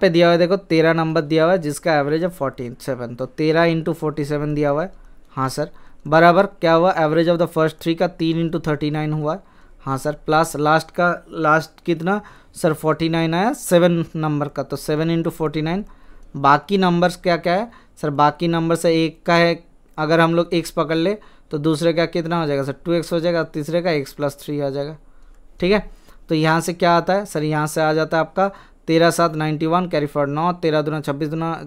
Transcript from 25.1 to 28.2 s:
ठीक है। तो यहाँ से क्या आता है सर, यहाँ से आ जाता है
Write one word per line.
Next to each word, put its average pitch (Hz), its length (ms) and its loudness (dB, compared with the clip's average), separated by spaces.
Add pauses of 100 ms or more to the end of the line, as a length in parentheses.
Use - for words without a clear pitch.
ठीक 180 120 2
है। 208 180 0 (380)
तो 170 60 -2
यहाँ 160 260 2
से 175 120 -4
क्या 170 240 4
आता 170 160 0
है 202 120 0
सर, 160 180 -6
यहाँ 151 240 -2
से 156 140 -2
आ 156 120 2
जाता 160 240 0
है 160 40 2